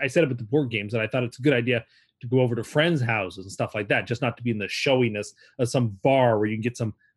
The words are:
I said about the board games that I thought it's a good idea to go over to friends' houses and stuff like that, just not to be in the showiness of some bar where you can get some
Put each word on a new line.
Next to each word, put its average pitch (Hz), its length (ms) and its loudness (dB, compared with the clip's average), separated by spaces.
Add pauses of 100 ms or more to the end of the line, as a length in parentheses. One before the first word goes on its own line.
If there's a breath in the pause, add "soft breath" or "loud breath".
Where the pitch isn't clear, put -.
I 143 60 0
said 160 160 4
about 131 120 -2
the 120 80 -8
board 127 260 0
games 104 220 -4
that 117 80 0
I 110 60 0
thought 127 160 -2
it's 120 160 -6
a 123 40 -12
good 143 120 4
idea 120 320 0 (340 soft breath)
to 127 60 -12
go 127 140 2
over 120 140 2
to 113 80 -4
friends' 156 380 2
houses 101 460 -4
and 98 60 -16
stuff 120 220 -4
like 107 140 -4
that, 120 180 0
just 117 160 -4
not 120 140 -2
to - 60 -18
be 120 80 -2
in 107 80 -2
the 98 100 -6
showiness 117 640 0 (260 soft breath)
of 120 120 0
some 120 180 2 (140)
bar 127 360 4
where 107 80 2
you 110 100 -2
can 113 60 -4
get 120 140 -4
some 107 180 -4 (220)